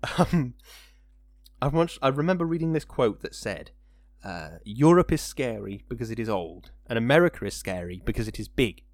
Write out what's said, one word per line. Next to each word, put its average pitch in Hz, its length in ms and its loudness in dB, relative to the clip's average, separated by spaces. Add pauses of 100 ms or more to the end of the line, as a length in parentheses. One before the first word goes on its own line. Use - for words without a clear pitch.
(180)
Um, 151 360 2 (1080)
I 131 60 0
once, 165 340 2
I 135 80 4
remember 170 360 0
reading 165 280 -2
this 151 100 0
quote 113 380 0
that - 120 -8
said, - 380 -8 (500)
uh, 85 440 -10
"Europe 160 480 6
is 151 80 -2
scary 104 680 -6
because 117 240 -8
it 113 80 -8
is 110 80 -4
old, 90 440 -6 (160)
and 117 100 -2
America 143 480 4
is 101 80 -4
scary 90 520 -8
because 113 220 -2
it 107 100 -10
is 107 120 -10
big." 113 340 0 (100)